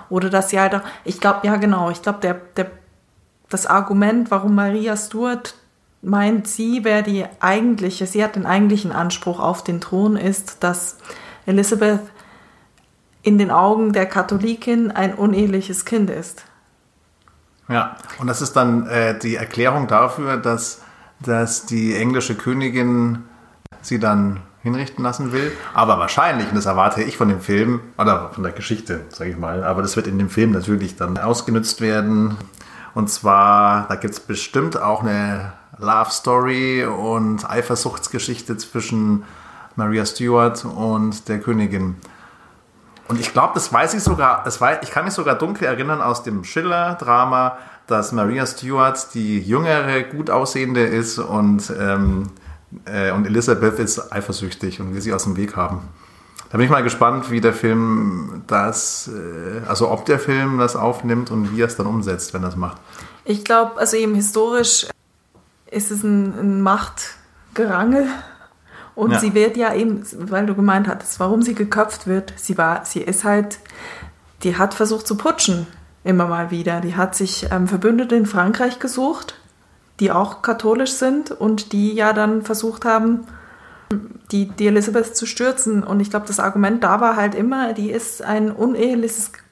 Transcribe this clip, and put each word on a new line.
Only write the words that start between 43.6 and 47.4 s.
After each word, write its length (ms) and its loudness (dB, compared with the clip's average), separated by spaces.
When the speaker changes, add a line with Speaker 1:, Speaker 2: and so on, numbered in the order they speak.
Speaker 2:
weiß 220 2
ich 100 -2
sogar, 400 2
das 160 -6
wei-, 220 2
ich 100 -12
kann 140 -2
mich 80 -4
sogar 220 0
dunkel 300 -2
erinnern 360 -2
aus 220 -2
dem 200 -4
Schiller-Drama, 1120 0